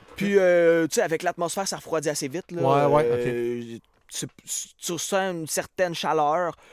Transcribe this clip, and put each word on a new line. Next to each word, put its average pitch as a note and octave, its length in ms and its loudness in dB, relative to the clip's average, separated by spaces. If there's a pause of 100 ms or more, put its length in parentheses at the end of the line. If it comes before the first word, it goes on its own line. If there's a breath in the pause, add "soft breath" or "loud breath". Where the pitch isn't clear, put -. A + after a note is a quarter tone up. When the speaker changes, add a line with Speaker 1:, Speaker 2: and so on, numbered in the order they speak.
(160)
Speaker 1:
Puis, G3 220 2
euh, E3+ 480 6
tu - 80 -6
sais, A#3 80 2
avec D#3+ 200 -2
l'atmosphère, F3 460 -4
ça F3+ 80 -6
refroidit D#3 320 -4
assez D3 200 -4
vite, D#3+ 220 -10
là. E3+ 120 -6
Speaker 2:
Ouais, C#3 320 2
ouais, A#2+ 180 2
ok. A#2+ 140 -2
Speaker 1:
Euh, A#2+ 520 -4 (300)
c'est, - 180 -10 (520)
tu - 140 -8
ressens F#3+ 400 -2
une E3 140 -8
certaine F3 480 -2
chaleur, D#3 640 0 (160 soft breath)